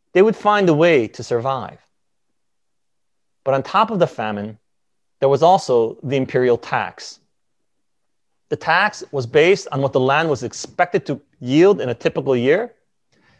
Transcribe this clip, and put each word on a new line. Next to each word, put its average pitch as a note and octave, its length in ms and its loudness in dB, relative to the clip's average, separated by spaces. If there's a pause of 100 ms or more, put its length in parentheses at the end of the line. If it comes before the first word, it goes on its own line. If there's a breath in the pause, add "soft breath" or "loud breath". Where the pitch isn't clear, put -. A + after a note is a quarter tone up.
(120)
they F3 80 2
would G#3+ 160 4
find G#3 320 0
a D#3 60 4
way D3 340 2
to - 140 -14
survive. B2 560 -6 (1600)
But C3+ 120 0
on C3+ 80 -2
top G#3 280 0
of G#3+ 80 -4
the E3 80 4
famine, G#2+ 520 -8 (600)
there C#3 120 2
was C3+ 120 2
also C3 600 2
the C#3 140 -4
imperial B2+ 420 0
tax. - 600 -8 (1300)
The D3+ 60 -4
tax F#3 460 -2 (100)
was C3 140 -4
based E3 460 2
on C#3 80 -4
what C3+ 120 -2
the C3+ 80 2
land C#3+ 280 0
was B2 140 -4
expected - 640 -4
to D3 140 -6 (180)
yield D#3+ 420 4
in B2+ 80 -4
a A#2 60 -4
typical C3+ 420 -2
year, D#3 380 0 (640)